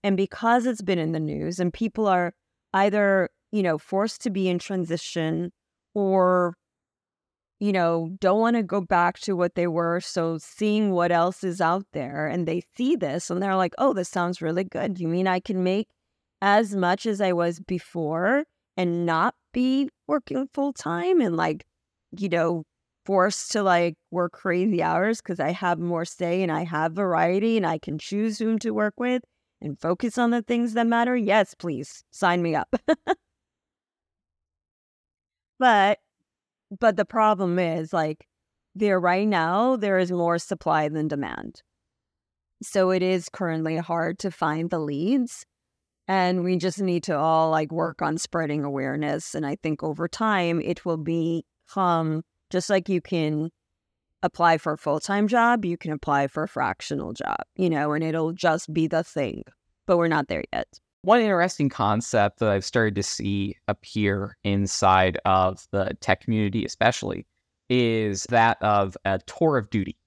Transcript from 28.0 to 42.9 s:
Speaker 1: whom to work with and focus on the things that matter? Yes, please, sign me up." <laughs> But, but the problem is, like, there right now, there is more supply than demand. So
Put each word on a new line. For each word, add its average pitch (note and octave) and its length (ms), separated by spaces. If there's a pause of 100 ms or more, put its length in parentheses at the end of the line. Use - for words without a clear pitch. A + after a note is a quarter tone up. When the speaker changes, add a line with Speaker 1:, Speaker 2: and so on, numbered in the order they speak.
Speaker 1:
whom A3 220
to A3+ 120
work G#3+ 260
with B3 260 (360)
and - 180
focus F3+ 400
on A#3+ 120
the A#3 140
things A#3 320
that A#3 120
matter? A#3+ 300
Yes, G3+ 380
please, D3 560
sign F3 320
me E3 120
up." - 180 (140)
<laughs> - 300 (2500)
But, G#3 380 (800)
but A3 160
the G#3 80
problem G3 560
is, E3 320
like, D#3 380 (440)
there G3 240
right F3+ 300
now, G3 480
there G3 240
is F3+ 100
more E3+ 300
supply D#3 480
than D#3 220
demand. C3 520 (1040)
So F#3 280